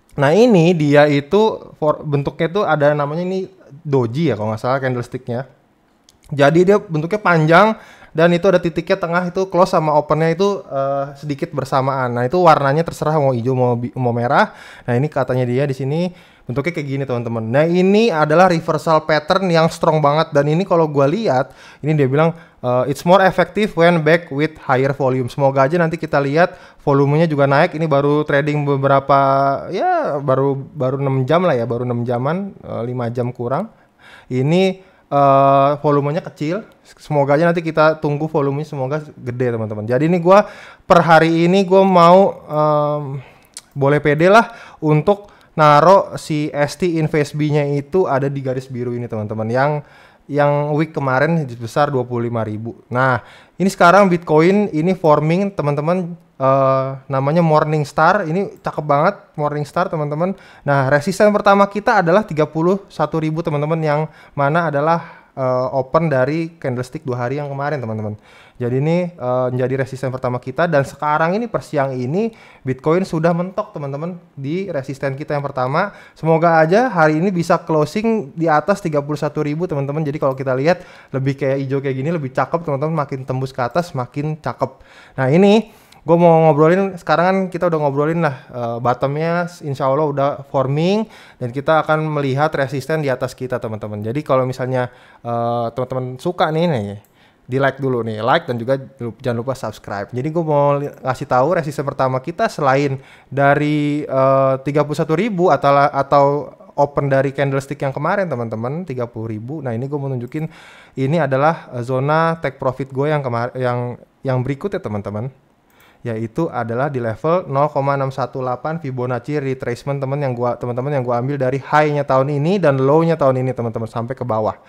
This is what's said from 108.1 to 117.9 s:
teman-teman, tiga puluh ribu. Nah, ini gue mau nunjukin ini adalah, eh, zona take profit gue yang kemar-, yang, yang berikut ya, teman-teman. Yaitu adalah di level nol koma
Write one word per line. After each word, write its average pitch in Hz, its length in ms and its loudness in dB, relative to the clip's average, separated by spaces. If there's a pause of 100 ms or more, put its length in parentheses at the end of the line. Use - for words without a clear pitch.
teman-teman, 120 600 -6
tiga 123 160 -6
puluh 113 240 -10
ribu. 113 320 -10
Nah, 123 160 -6
ini 120 80 -6
gue 143 160 -6
mau 139 80 -6
nunjukin 135 400 -8 (480)
ini 135 240 0
adalah, 143 560 0
eh, 120 80 -6
zona 156 560 0
take 135 160 -6
profit 131 360 -4
gue 139 200 -2
yang 147 80 0
kemar-, 120 360 -4
yang, 123 440 -4 (240)
yang 127 160 0
berikut 139 320 -6
ya, - 80 -4
teman-teman. 107 480 -6 (760)
Yaitu 113 420 -4
adalah 117 400 -4
di 135 160 -6
level 139 480 -2
nol 139 240 0
koma 139 240 -2